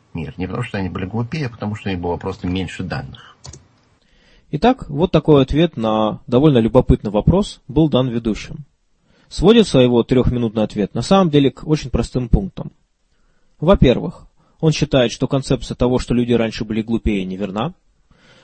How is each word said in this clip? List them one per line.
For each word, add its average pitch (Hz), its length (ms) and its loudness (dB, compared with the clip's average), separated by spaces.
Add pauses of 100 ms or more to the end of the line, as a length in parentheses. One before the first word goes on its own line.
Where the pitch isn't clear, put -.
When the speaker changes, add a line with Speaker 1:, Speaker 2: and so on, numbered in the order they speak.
(140)
Speaker 1:
мир. 78 240 -10
Не 117 100 -8
потому, - 160 -8
что 110 140 -10
они 95 100 -6
были 90 180 -8
глупее, 120 420 -6
а - 20 -6
потому, 104 260 -8
что - 140 -10
у - 20 -4
них 90 100 -6
было 87 140 -4
просто 92 320 -8
меньше 92 360 -6
данных. 69 520 -12 (1160)
Speaker 2:
Итак, 233 380 0
вот 147 220 -2
такой 147 320 4
ответ 160 320 0
на 110 500 -2
довольно 131 340 4
любопытный 113 520 2
вопрос - 560 0
был 147 220 2
дан 131 180 0
ведущим. 117 580 -6 (640)
Сводится 196 520 4
его 120 240 4
трехминутный 120 600 0
ответ 104 320 -4
на - 60 -4
самом 190 280 2
деле 143 220 2
к - 160 -16
очень 151 220 -2
простым 120 400 -4
пунктам. - 420 -2 (880)
Во-первых, 131 640 4 (340)
он 160 120 2
считает, 135 400 0
что - 160 -4
концепция - 480 -4
того, 123 240 0
что - 160 -4
люди 120 180 0
раньше 113 320 -2
были 110 160 -4
глупее, 110 440 -2
неверна. 98 500 -6 (680)